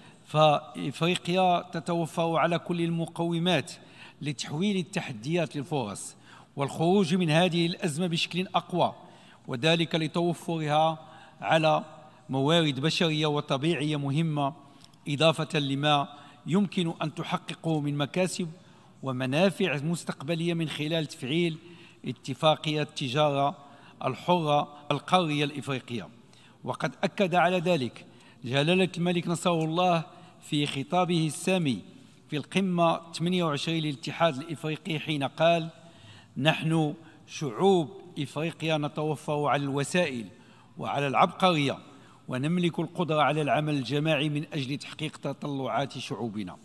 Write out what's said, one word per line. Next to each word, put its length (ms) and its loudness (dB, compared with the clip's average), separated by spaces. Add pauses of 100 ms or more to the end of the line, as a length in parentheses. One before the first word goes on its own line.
(260)
فإفريقيا 1400 2 (100)
تتوفر 640 -2
على 220 2
كل 220 -4
المقومات 920 0 (500)
لتحويل 540 -2
التحديات 800 -4
للفرص 600 -6 (400)
والخروج 580 2
من 160 2
هذه 360 4
الأزمة 400 -2
بشكل 480 -2
أقوى، 400 0 (540)
وذلك 460 0
لتوفرها 1040 0 (420)
على 440 4 (460)
موارد 500 2
بشرية 460 0
وطبيعية 680 0
مهمة، 580 0 (540)
إضافة 500 2
لما 500 2 (380)
يمكن 460 0 (100)
أن 120 -6
تحققه 680 -4
من 160 -2
مكاسب 520 -2 (540)
ومنافع 760 2
مستقبلية 760 -4
من 140 -2
خلال 380 -2
تفعيل 520 -2 (460)
اتفاقية 800 0
التجارة 760 0 (480)
الحرة 640 0 (220)
القارية 540 2
الإفريقية. 640 -6 (560)
وقد 380 -4
أكد 320 0
على 240 4
ذلك 480 0 (380)
جلالة 440 4 (100)
الملك 300 0
نصره 360 2
الله 400 2 (360)
في 260 -2
خطابه 600 0
السامي 520 0 (520)
في 60 -4
القمة 760 0
ثمانية 320 0
وعشرين 380 -2
للاتحاد 540 0
الإفريقي، 640 -6
حين 240 -2
قال: 460 2 (680)
"نحن 580 2 (320)
شعوب 640 2 (300)
إفريقيا 600 -4
نتوفر 680 -2
على 160 2
الوسائل 640 -2 (520)
وعلى 280 -2
العبقرية، 720 2 (500)
ونملك 500 0
القدرة 440 0
على 200 2
العمل 320 2
الجماعي 540 0
من 240 -2
أجل 240 -4
تحقيق 400 -10
تطلعات 840 -4
شعوبنا." 680 -6